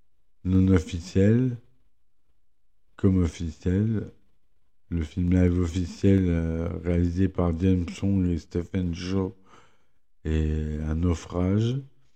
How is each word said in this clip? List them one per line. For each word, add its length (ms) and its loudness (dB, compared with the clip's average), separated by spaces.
non 240 4
officiels, 880 2
comme 260 4
officiels. 880 -2
Le 140 -2
film 320 -2
live 260 4
officiel, 680 0
euh, 400 -2
réalisé 460 0
par 300 -2
James 260 2
Hong 260 0
et 120 0
Stephen 560 -6
Chow, 420 -4
est 600 -2
un 100 -4
naufrage. 840 0